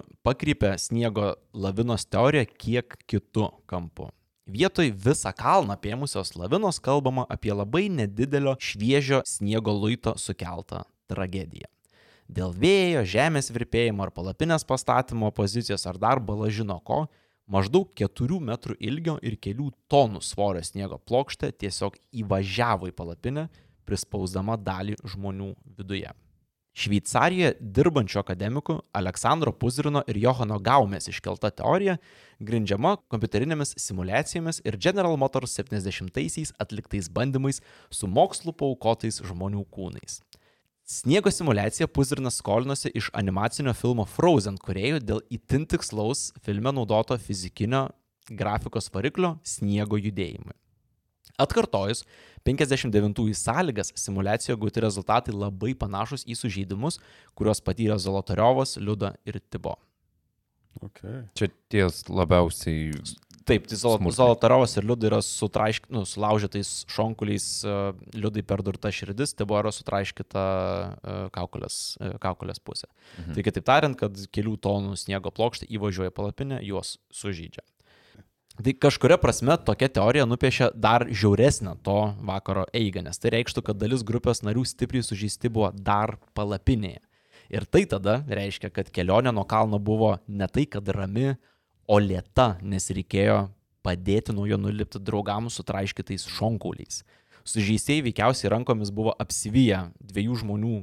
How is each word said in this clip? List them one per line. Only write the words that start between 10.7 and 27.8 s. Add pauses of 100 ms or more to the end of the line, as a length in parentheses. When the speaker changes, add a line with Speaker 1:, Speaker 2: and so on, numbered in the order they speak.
Speaker 1:
tragediją. (640)
Dėl
vėjo,
žemės
virpėjimo
ar
palapinės
pastatymo
pozicijos
ar
dar
bala
žino
ko, (440)
maždaug
keturių
metrų
ilgio
ir
kelių (140)
tonų
svorio
sniego
plokštė
tiesiog (140)
įvažiavo
į
palapinę, (340)
prispausdama
dalį
žmonių (140)
viduje. (680)
Šveicarijoje
dirbančių